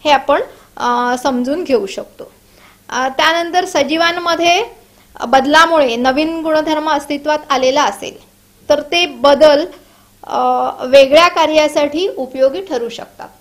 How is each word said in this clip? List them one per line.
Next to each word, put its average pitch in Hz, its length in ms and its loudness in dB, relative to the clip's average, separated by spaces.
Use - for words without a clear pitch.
हे 302 60 2
आपण, 285 320 2
अ, 247 460 -2
समजून 277 420 -4
घेऊ 220 220 -2
शकतो. - 460 -14
अ, 254 200 -4
त्यानंतर 330 560 0
सजीवांमध्ये 339 1000 0
बदलामुळे 285 680 2
नवीन 302 460 -2
गुणधर्म 311 480 -2
अस्तित्वात 294 480 -2
आलेला 262 340 0
असेल, - 340 -6
तर 196 120 2
ते 349 260 -2
बदल, 285 600 4
अ, - 160 -6
वेगळ्या 277 440 6
कार्यासाठी 311 800 0
उपयोगी 269 520 -2
ठरू 269 280 -6
शकतात. - 400 -16